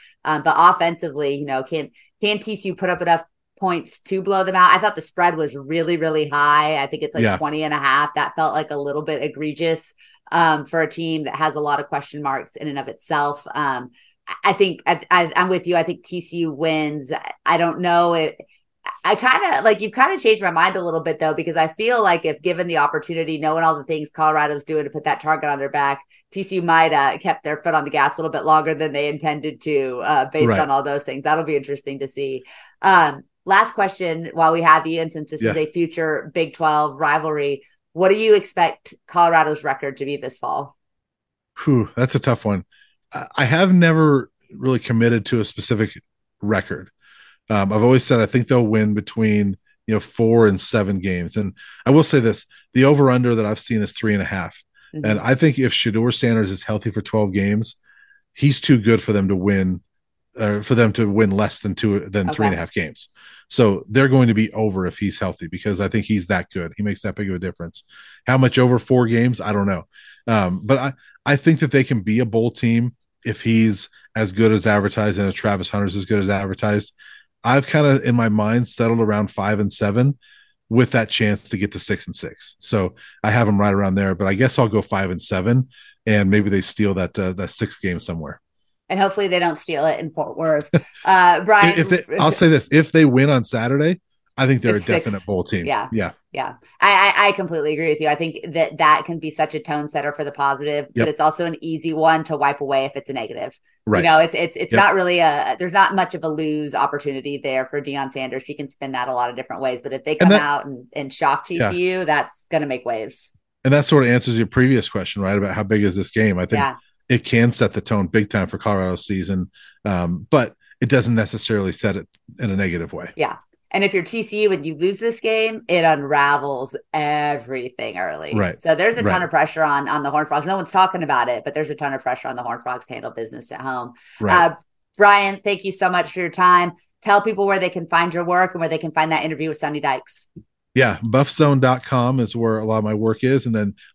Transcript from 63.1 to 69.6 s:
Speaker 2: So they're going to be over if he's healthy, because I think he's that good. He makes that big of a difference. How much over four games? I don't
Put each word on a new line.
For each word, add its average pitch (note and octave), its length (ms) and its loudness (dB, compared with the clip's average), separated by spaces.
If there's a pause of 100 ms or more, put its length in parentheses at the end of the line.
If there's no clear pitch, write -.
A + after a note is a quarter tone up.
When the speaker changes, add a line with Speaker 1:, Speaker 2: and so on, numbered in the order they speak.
Speaker 2:
So G2+ 380 2
they're C3 200 2
going B2+ 220 6
to A2+ 40 4
be G#2+ 200 0
over F#2+ 340 -2
if - 100 -10
he's G2 220 -4
healthy, F2+ 280 -8
because F#2 320 -6
I G2 100 -2
think G2+ 160 -2
he's G2 220 -2
that F2+ 220 -2
good. E2+ 260 -8
He - 60 -8
makes G2+ 220 -6
that F#2+ 120 -6
big G2+ 140 -6
of F#2+ 60 -4
a F2 40 -6
difference. E2+ 440 -10 (420)
How C3 140 4
much C3 180 4
over B2+ 220 4
four B2 260 2
games? A#2 340 2
I G#2 120 -6
don't G2+ 160 0